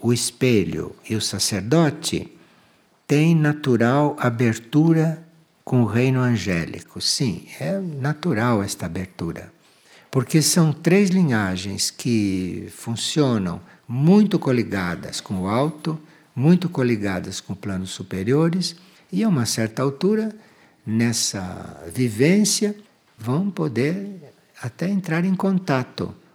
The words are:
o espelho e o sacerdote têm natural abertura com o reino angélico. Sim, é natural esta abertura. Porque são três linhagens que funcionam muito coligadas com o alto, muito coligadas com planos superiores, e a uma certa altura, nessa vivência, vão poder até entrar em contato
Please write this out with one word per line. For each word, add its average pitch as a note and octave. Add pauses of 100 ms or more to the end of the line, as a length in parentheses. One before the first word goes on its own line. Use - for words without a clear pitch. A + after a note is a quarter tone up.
o A#2
espelho G2+ (120)
e A2
o G#2+
sacerdote A#2 (720)
têm D#3
natural D3
abertura D3 (420)
com B2+
o A2+
reino B2+
angélico. F#2
Sim, G2+ (140)
é E3
natural C#3
esta F#2+
abertura. F2 (580)
Porque C3+
são D#3+
três F#3
linhagens G2+
que F#2+
funcionam A2+ (280)
muito E3
coligadas G2
com F#2
o F#2+
alto, D#3 (360)
muito F3
coligadas G2+
com -
planos F#2+
superiores, C#3+ (340)
e F#3
a A3+
uma C3+
certa A2+
altura, G#3 (500)
nessa F#2+ (120)
vivência, E3+ (420)
vão C#3
poder E3 (260)
até E3
entrar F3+
em F#3+
contato E3 (200)